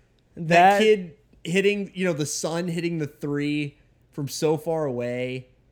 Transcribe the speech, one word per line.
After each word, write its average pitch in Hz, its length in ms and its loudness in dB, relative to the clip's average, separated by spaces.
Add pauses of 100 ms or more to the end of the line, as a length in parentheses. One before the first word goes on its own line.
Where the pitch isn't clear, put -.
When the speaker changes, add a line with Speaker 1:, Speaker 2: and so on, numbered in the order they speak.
(360)
Speaker 1:
That 165 120 -8
Speaker 2:
That 180 320 8
kid 202 380 2 (260)
hitting, 196 500 0
you 185 100 -4
know, 180 100 0
the 147 120 -2
son 170 420 -4
hitting 170 300 -4
the 151 100 -4
three 147 680 -4 (340)
from 147 160 -8
so 156 300 0
far 160 280 -4
away, 123 640 -6 (220)